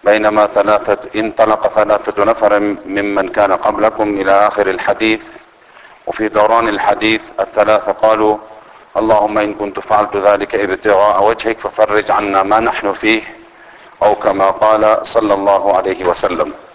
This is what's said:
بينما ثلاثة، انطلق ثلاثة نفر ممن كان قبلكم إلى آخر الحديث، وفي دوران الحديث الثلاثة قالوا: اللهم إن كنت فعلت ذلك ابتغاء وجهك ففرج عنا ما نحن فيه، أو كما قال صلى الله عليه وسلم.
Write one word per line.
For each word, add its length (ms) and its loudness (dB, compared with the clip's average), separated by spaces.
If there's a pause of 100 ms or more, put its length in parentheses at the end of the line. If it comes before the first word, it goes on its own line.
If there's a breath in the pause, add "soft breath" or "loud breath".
بينما 440 2
ثلاثة، 680 0
انطلق 520 0
ثلاثة 560 0
نفر 360 2 (260)
ممن 440 -4
كان 220 2
قبلكم 560 0 (140)
إلى 100 0 (160)
آخر 200 0
الحديث، 560 -2 (840 loud breath)
وفي 200 -4
دوران 400 2
الحديث 540 -2 (180)
الثلاثة 520 0
قالوا: 460 2 (600 loud breath)
اللهم 400 0
إن 160 -2
كنت 260 -8
فعلت 360 -2
ذلك 400 0
ابتغاء 680 2
وجهك 360 0
ففرج 520 0
عنا 320 0
ما 160 2
نحن 340 -4
فيه، 280 0 (840 loud breath)
أو 120 2
كما 340 0 (140)
قال 440 2
صلى 260 0
الله 300 2 (140)
عليه 280 -4
وسلم. 480 -2 (220)